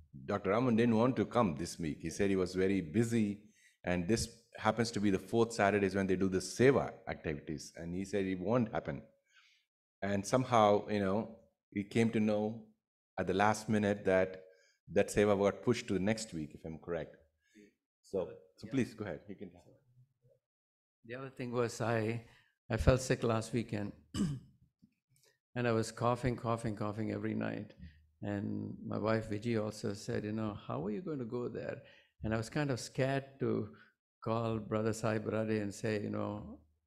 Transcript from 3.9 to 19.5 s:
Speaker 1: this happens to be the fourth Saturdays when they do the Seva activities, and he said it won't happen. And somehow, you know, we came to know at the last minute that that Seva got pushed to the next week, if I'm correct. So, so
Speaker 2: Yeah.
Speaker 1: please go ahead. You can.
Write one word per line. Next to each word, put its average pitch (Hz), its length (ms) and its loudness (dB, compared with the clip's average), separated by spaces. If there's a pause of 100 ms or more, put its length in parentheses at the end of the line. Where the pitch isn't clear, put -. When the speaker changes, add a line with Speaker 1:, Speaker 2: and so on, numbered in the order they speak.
Speaker 1:
this 110 200 0 (300)
happens 110 340 0
to 107 80 -4
be 101 120 2
the 95 80 2
fourth 113 340 0
Saturdays 101 400 4
when 98 140 0
they 92 80 2
do 95 120 0
the 92 120 2
Seva 113 520 4 (160)
activities, 78 680 -6
and 82 180 -10
he 95 100 -4
said 98 220 -2
it 92 140 -2
won't 107 340 0
happen. 71 300 -6 (960)
And 98 240 -2
somehow, 117 600 6
you 104 140 0
know, 101 360 -2 (380)
we 101 80 -2
came 113 280 2
to 113 80 2
know 107 440 0 (560)
at 90 80 -2
the 90 80 0
last 107 340 2
minute 104 360 2
that 95 360 4 (520)
that 101 160 4
Seva 104 280 6
got 98 240 2
pushed 120 280 0
to 104 40 0
the 95 60 2
next 107 340 -2
week, 78 220 -6
if - 100 -16
I'm 80 140 -10
correct. 82 360 -6 (840)
So, - 280 -6 (260)
so - 100 -20
Speaker 2:
Yeah. - 60 -14
Speaker 1:
please 131 240 -2
go 104 100 -8
ahead. 78 220 -8
You 101 80 -14
can. 92 160 -16 (1500)